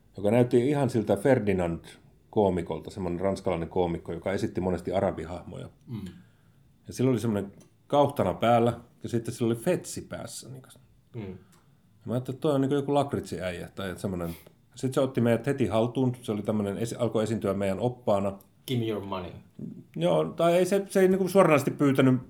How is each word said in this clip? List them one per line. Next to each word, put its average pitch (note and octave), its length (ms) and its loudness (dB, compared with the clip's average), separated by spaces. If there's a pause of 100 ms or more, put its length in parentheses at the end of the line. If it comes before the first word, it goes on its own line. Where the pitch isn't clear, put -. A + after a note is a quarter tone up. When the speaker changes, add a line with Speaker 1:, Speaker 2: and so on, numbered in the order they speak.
(160)
Speaker 1:
joka G2+ 140 0
näytti B2 380 4
ihan C#3 220 2
siltä G#2 260 2
Ferdinand-koomikolta, F#2 1700 0
semmonen F2 300 -6
ranskalainen F#2 480 -2
koomikko, E2+ 440 -2
joka E2+ 200 -4
esitti G#2 280 -2
monesti F2+ 320 -2
arabihahmoja. F2 760 -4 (180)
Speaker 2:
Mm. A2 140 -10 (840)
Speaker 1:
Ja G#2+ 60 -14
sillä B2+ 180 2
oli A2+ 100 2
semmonen G2+ 320 -2 (340)
kauhtana B2+ 480 2
päällä, A#2 460 2 (220)
ja A#2+ 60 -10
sitten A#2+ 260 -4
sillä A#2+ 180 -2
oli A#2 80 -2
fetsi - 420 -4
päässä. - 460 -14
Niin C3 140 -16 (520)
Speaker 2:
Mm. F#2+ 240 -12 (680)
Speaker 1:
mä G#2+ 60 -6
ajattelin, B2+ 240 -4
että - 60 -16
toi D3+ 120 2
on C3+ 60 2
niinku C3+ 140 0
joku C#3+ 200 0
lakritsiäijä F#2 800 -2
tai F#2+ 240 -6
semmonen. F2 380 -4 (380)
Sitten C3 200 -4
se D3 60 2
otti C3+ 200 0
meidät A#2 260 2
heti C3+ 200 0
haltuun. A#2+ 560 0
Se A2 100 -6
oli G#2 100 -4
tämmönen, G2+ 360 -2
esi-, A#2 200 -4
alkoi A2 260 0
esiintyä G#2 300 -2
meidän G2 260 -2
oppaana. G2+ 580 0 (280)
Speaker 2:
Give B2 140 -2
me A2 80 -2
your G2+ 160 -4
money. F#2 260 -8 (680)
Speaker 1:
Joo, D#3+ 280 2
tai E3+ 320 2
ei F3+ 100 4
se, G3 240 0
se G3 100 2
ei F#3 80 6
niinku F#3 200 2
suoranaisesti E3 420 6
pyytänyt. C3 600 4